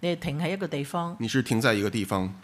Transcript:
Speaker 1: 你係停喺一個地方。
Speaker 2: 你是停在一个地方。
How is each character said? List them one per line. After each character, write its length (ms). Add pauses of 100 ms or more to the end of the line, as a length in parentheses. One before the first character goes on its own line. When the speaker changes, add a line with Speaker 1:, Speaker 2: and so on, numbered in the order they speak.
Speaker 1:
你 140
係 40
停 200
喺 140
一 60
個 100
地 160
方。 340
Speaker 2:
你 80
是 160
停 160
在 140
一 80
个 80
地 160
方。 260 (140)